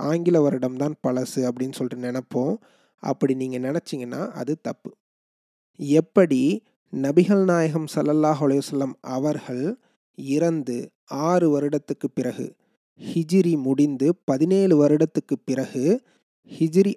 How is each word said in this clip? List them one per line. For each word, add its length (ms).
ஆங்கில 380
வருடம் 380
தான் 200
பழசு 440
அப்படின்னு 340
சொல்லிட்டு 300
நினைப்போம். 480
அப்படி 320
நீங்க 240
நினைச்சீங்கன்னா 640
அது 260
தப்பு. 300
எப்படி 480
நபிகள் 520
நாயகம் 440
ஸல்லல்லாஹு 540
அலைஹி 180
வஸல்லம் 340
அவர்கள் 540
இறந்து 580
ஆறு 260
வருடத்துக்கு 600
பிறகு, 380
ஹிஜ்ரி 580
முடிந்து 500
பதினேழு 520
வருடத்துக்கு 640
பிறகு 440
ஹிஜ்ரி 460